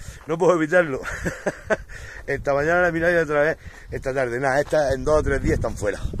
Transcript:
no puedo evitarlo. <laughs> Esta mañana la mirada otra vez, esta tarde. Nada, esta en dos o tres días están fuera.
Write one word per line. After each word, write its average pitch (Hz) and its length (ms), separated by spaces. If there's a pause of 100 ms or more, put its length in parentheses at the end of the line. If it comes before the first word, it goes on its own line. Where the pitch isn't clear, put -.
(260)
no 156 100
puedo 175 180
evitarlo. 156 460 (640)
<laughs> - 640
Esta 139 260
mañana 156 300
la 175 100
mirada 165 300
otra 147 180
vez, 156 180 (320)
esta 131 220
tarde. 127 260
Nada, 135 220
esta 147 320
en 131 100
dos 151 180
o - 20
tres 143 200
días 151 120
están 120 240
fuera. 98 200 (220)